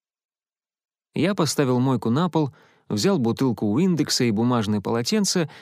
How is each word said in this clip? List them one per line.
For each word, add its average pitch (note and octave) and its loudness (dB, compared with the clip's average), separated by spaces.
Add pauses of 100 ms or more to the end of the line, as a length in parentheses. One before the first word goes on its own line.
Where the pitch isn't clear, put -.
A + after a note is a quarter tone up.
(1120)
Я G3 0
поставил C3+ 0
мойку B2+ 0
на E3 2
пол, D#3 0 (360)
взял D#3 0
бутылку A#2 0
Уиндекса D3 0
и A#2 2
бумажное G#2+ 0
полотенце D#3 -2 (120)